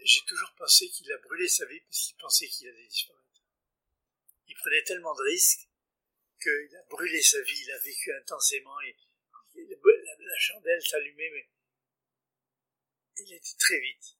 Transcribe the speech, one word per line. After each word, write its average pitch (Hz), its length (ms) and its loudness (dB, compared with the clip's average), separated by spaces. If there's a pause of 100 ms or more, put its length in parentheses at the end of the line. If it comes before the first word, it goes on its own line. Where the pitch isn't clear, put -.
j'ai - 200 6
toujours - 320 -6
pensé - 320 6
qu'il - 240 -12
a - 60 -6
brûlé 170 300 -4
sa 170 180 2
vie 147 140 -16
parce - 260 -8
qu'il - 100 -14
pensait - 300 0
qu'il - 220 -12
allait 117 180 -20
disparaître. - 560 -8 (1040)
Il - 80 -18
prenait 151 300 0
tellement 175 320 -6
de 135 60 -6
risques 165 460 2 (720)
qu'il 147 360 -2
a - 120 -20
brûlé 160 320 -4
sa 143 220 6
vie, - 240 -6
il 135 60 -12
a 135 80 -12
vécu 143 340 -6
intensément, 135 680 -4
et, 127 140 -12 (600)
et 339 100 -18
la, 381 80 -14
la, - 400 4 (180)
la - 60 -8
chandelle 165 480 -2
s'allumait, 147 480 -6
mais 135 140 -14 (1700)
il - 180 -14
était - 240 -14
très - 220 4
vite, - 400 -12